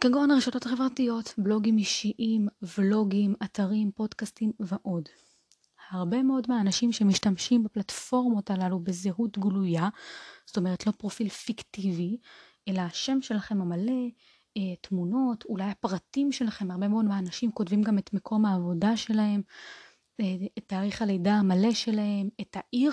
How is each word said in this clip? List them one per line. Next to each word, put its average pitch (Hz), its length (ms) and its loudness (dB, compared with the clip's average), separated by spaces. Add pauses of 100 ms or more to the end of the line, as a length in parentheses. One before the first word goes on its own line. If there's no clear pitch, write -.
כגון 277 300 4
הרשתות 254 340 2
החברתיות, 247 720 0
בלוגים 214 400 4
אישיים, 214 720 0 (300)
ולוגים, 202 680 2
אתרים, 208 480 0
פודקאסטים 214 680 -4
ועוד. 175 500 -4 (800)
הרבה 185 340 -2
מאוד 262 260 2
מהאנשים 226 420 2
שמשתמשים 214 720 2
בפלטפורמות 220 880 -2
הללו 185 280 0
בזהות 185 580 -2
גלויה, 190 520 2 (560)
זאת - 120 -8
אומרת 180 300 -2
לא 208 40 4
פרופיל 208 380 -6
פיקטיבי, 190 880 -4 (500)
אלא 185 140 -2
השם 262 400 -2
שלכם 208 400 -2
המלא, 214 460 -2 (500)
אה, 190 240 -4
תמונות, 220 640 -2
אולי 190 240 -4
הפרטים 226 600 -2
שלכם, 208 400 -4
הרבה 190 160 -2
מאוד 220 180 2
מהאנשים 196 460 -2
כותבים 208 300 0
גם 208 160 2
את - 160 -4
מקום 214 320 0
העבודה 180 520 2
שלהם, 214 440 0 (800)
אה, 185 160 0 (220)
את 214 100 -10
תאריך 196 340 -4
הלידה 196 320 2
המלא 196 380 4
שלהם, 208 580 -2 (120)
את - 180 -12
העיר 254 340 0